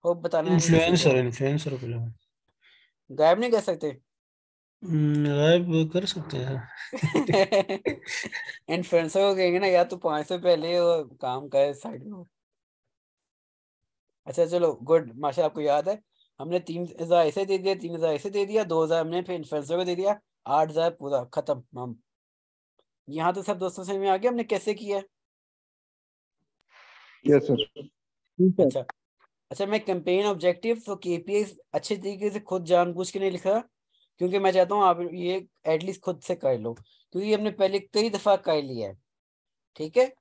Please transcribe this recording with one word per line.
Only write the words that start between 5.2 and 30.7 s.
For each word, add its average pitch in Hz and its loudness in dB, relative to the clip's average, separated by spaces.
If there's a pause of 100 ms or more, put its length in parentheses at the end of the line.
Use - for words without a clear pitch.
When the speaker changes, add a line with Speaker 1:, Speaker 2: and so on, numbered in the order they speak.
Speaker 2:
गायब 160 2
कर 185 -2
सकते 151 -8
हैं। 131 -6 (240)
Speaker 1:
<laughs> - -2
इन्फ्लुएंसर 170 2
को 196 2
कहेंगे 185 2
ना, 196 2
"यार 180 6
तू 175 -4
पाँच 151 -2
सौ 185 -4
रुपये 175 2
ले 165 -2
और 165 0
काम 135 -6
कर 139 2
साइड 175 -14
में।" 202 -16 (2000)
अच्छा 165 2
चलो 165 0
गुड, 147 2
माशाल्लाह 147 0
आपको 156 -8
याद 147 0
है, 214 -4 (380)
हमने 170 -4
तीन 170 -6 (140)
हजार 165 4
इसे 196 -2
दे 190 -2
दिया, 190 0
तीन 170 -10
हजार 160 0
इसे 147 -6
दे 196 -2
दिया, 214 0
दो 165 0
हजार 160 0
हमने 170 -4
फिर 180 -6
इन्फ्लुएंसर 151 -6
को 185 0
दे 180 -2
दिया, 202 -2 (260)
आठ 156 2
हजार 165 0
पूरा 139 -4
खत्म। 135 -4 (160)
हम 123 -10 (1080)
यहाँ 160 -2
तो 190 -8
सब 196 -4
दोस्तों 185 -8
से 196 -6
में 196 0
आ 190 2
गया, 233 0
हमने 233 -4
कैसे 214 -2
किया? 202 -6 (2250)
Speaker 3:
यस 143 6
सर। 131 0
Speaker 4:
ठीक - -2
है। 170 6
Speaker 1:
अच्छा, 131 -2 (680)
अच्छा, 196 -4
मैं 208 -2
कैंपेन 180 0
ऑब्जेक्टिव 190 -2